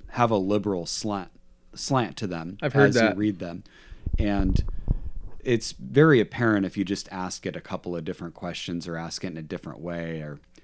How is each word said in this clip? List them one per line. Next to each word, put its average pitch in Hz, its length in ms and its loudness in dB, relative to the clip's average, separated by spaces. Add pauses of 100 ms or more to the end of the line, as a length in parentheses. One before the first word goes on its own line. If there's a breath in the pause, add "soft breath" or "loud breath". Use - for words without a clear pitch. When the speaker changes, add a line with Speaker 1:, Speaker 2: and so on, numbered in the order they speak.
(100)
Speaker 1:
have 120 200 2
a 110 60 4
liberal 95 500 0
slant, 101 440 -4 (440)
slant 123 440 0
to 104 100 -4
them 87 340 -6
Speaker 2:
I've 143 120 -2
heard 139 160 8
Speaker 1:
as - 40 0
you 120 80 6
Speaker 2:
that. 104 140 4
Speaker 1:
read 104 240 0
them. 90 240 -10 (560 loud breath)
And 101 420 4 (800 loud breath)
it's 120 300 0
very 131 480 6
apparent 107 440 2
if 90 120 -6
you 98 80 0
just 95 260 -4
ask 92 340 -8
it 87 120 -6
a 85 40 -10
couple 87 360 -6
of 80 80 -6
different 87 300 -8
questions 87 520 -8
or 85 100 -6
ask 82 280 -8
it 90 80 -6
in 78 40 -10
a 80 60 -10
different 76 380 -10
way. 82 400 -8
Or 73 180 -10 (260 soft breath)